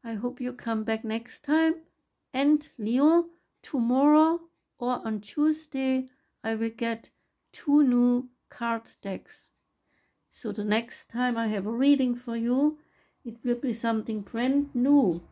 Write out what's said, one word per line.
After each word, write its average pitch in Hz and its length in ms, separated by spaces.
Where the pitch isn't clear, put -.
I 233 120
hope 240 260
you 247 120
come 226 320
back 220 200
next 220 400
time. 320 300
And 294 360
Leo, 285 480
tomorrow 302 760
or 247 280
on 214 140
Tuesday, 262 880
I 226 120
will 226 160
get 226 400
two 294 300
new 247 460
card 233 320
decks. - 500
So - 220
the 202 120
next 220 460
time 247 260
I 226 120
have 202 180
a 214 40
reading 262 440
for 233 220
you, 262 420
it 240 200
will 240 120
be 240 160
something 220 500
brand 262 520
new. 240 460